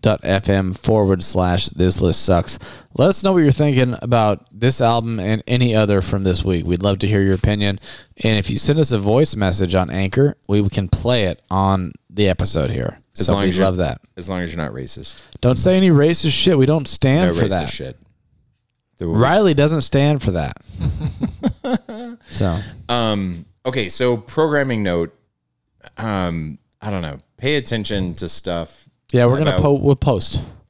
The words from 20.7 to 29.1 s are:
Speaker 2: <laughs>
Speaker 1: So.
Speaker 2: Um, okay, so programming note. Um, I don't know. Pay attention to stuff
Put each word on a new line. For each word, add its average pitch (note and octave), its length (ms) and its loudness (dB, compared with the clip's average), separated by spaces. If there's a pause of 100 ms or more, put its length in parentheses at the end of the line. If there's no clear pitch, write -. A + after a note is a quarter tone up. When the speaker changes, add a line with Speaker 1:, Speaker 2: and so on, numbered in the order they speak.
Speaker 2:
<laughs> A#3+ 1400 -6 (120)
Speaker 1:
So. F2+ 260 -2 (320)
Speaker 2:
Um, G2+ 580 -2 (200)
okay, B2 220 -4
so B2 280 0
programming C#3 680 -2
note. E2+ 320 -2 (840)
Um, F2 640 -6 (220)
I G#2 100 -10
don't F#2+ 120 -6
know. D2 160 -10 (180)
Pay C#3+ 200 -2
attention G2+ 600 -4
to F2 120 -8
stuff - 600 -8 (240)